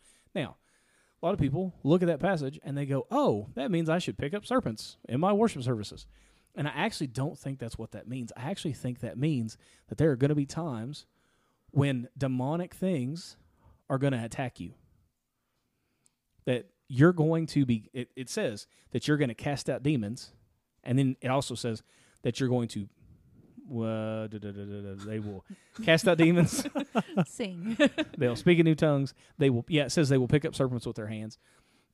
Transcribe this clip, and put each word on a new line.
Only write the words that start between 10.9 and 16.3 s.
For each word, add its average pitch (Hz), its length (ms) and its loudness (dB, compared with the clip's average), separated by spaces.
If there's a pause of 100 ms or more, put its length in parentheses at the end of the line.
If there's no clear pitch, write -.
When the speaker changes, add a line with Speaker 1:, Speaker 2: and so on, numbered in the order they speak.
Speaker 1:
when 135 460 0
demonic 135 580 -2
things 165 640 -4 (520)
are 135 100 0
gonna 131 260 0
attack 120 360 -8
you. 85 120 -10 (1700)